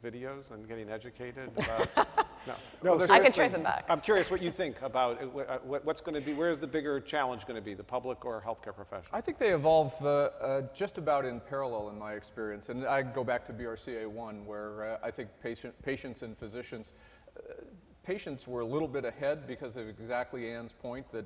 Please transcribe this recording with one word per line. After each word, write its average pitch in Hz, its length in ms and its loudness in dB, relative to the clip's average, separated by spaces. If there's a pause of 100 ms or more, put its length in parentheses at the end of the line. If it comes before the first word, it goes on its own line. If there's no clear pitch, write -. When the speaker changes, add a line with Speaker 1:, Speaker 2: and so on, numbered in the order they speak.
Speaker 1:
videos 131 480 -10
and 107 160 -12
getting 110 240 -8
educated 123 640 -10
about 113 560 2
Speaker 2:
<laughs> - 140 2 (200)
Speaker 1:
No, - 80 -6 (280)
no, 180 100 8
Speaker 2:
I 160 40 8
could 175 100 6
Speaker 1:
seriously, 254 260 12
Speaker 2:
trace 254 180 6
them 165 120 0
back. - 260 0
Speaker 1:
I'm 170 100 6
curious 190 320 6
what 185 100 2
you 175 80 2
think 156 320 -2
about 127 400 2
it, 131 140 -6
wh-, 135 140 -4
uh, 131 100 -2
wh-, 139 260 -4
what's 151 160 0
gonna 151 200 -2
be, 147 120 -2
where's 160 240 4
the 147 100 -4
bigger 143 320 0
challenge 127 460 0
gonna 113 160 -6
be, 101 120 -8
the 98 100 -10
public 123 420 -4
or 110 200 -4
healthcare 110 300 -6
professionals? 98 360 -10
Speaker 3:
I 226 100 -2
think 320 160 -4
they 214 160 6
evolve, 156 480 6
uh, 143 60 0
uh, 139 540 2 (120)
just 196 240 -4
about 143 280 2
in 120 160 -4
parallel 120 480 -4
in 104 100 -10
my 107 140 -6
experience. 107 560 -6
And 127 160 -4
I 135 160 4
go 127 220 -2
back 123 240 0
to 127 60 -10
B 120 120 -8
R 113 100 -4
C 120 220 -8
A 110 120 -4
one, 107 360 -8
where, 107 480 -6
uh, 107 100 -4
I 120 80 -4
think 113 180 -10 (140)
patient, 117 400 -8
patients 135 380 -6
and 113 160 -10
physicians, 113 560 -10 (440)
uh, - 160 -14 (500)
patients 175 440 -6
were 123 140 -4
a 113 40 -2
little 147 220 0
bit 127 180 -4
ahead 143 400 -2
because 123 320 -8
of 110 100 -8
exactly 117 640 -4
Ann's 117 200 -10
point 127 400 -10
that 110 140 -6